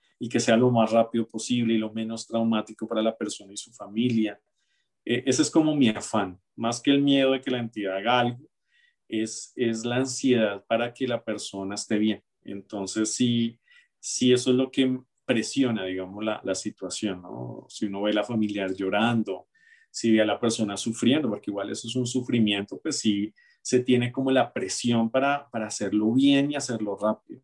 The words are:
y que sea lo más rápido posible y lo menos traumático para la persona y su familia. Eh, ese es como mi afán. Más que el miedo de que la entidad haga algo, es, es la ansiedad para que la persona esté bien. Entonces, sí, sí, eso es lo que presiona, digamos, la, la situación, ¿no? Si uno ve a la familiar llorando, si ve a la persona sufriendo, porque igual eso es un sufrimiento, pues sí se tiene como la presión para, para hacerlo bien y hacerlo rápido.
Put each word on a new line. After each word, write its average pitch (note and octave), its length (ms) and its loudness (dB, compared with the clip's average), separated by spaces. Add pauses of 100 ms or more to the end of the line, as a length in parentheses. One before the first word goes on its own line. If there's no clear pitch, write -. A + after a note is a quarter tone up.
(200)
y B2 80 -8
que A#2+ 120 0
sea A2+ 180 4
lo B2 140 6
más A2+ 200 4
rápido A2+ 360 2
posible A2+ 480 0
y - 20 4
lo A2 160 -2
menos A2+ 340 -6
traumático A2+ 600 0
para A2 140 0
la A2 140 0
persona G2+ 380 -8
y G#2 40 -14
su - 140 -14
familia. G#2+ 680 -2 (640)
Eh, A#2+ 200 -2
ese B2+ 180 4
es - 80 -2
como D#3 240 4
mi C3 140 4
afán. G2+ 500 -2 (160)
Más A#2 260 -4
que C#3+ 100 4
el C#3+ 100 4
miedo C#3 300 4
de C3 100 0
que C3 100 -4
la B2+ 80 -2
entidad G2+ 380 -4
haga A#2+ 220 2
algo, A#2+ 300 -2 (580)
es, - 480 -6
es A2+ 300 -2
la A#2+ 120 -2
ansiedad B2 680 0
para A#2 260 0
que C3 140 -4
la A#2 160 -4
persona G2+ 520 -8
esté G#2+ 220 -2
bien. G#2+ 260 0 (200)
Entonces, G2+ 680 -6
sí, A#2 460 0 (400)
sí, - 340 0
eso B2 180 4
es B2 60 4
lo C3 120 0
que C3 300 0 (260)
presiona, A2+ 600 0
digamos, F#2 380 -6
la, A2 200 -4
la F#2+ 100 -2
situación, F#2+ 680 -6
¿no? A2 460 -12
Si - 160 -6
uno G2 180 -4
ve G#2+ 80 0
a G#2+ 40 0
la G#2+ 80 2
familiar G2+ 500 -2
llorando, G#2 760 -2 (420)
si - 220 -2
ve A2 100 6
a G#2+ 40 4
la G#2 140 0
persona A2 380 0
sufriendo, B2+ 520 0
porque G#2 200 -6
igual G2+ 220 -6
eso A2 160 -10
es A#2 80 -8
un B2+ 100 -2
sufrimiento, A2 760 0
pues - 180 -4
sí G#2 340 0 (280)
se - 180 2
tiene B2 320 2
como C3 180 -2
la C3 240 2
presión A#2 560 0
para, C#3 400 0
para A2 180 -6
hacerlo G#2+ 440 0
bien C#3 400 4
y D3 40 -4
hacerlo G#2+ 460 -4
rápido. - 420 -2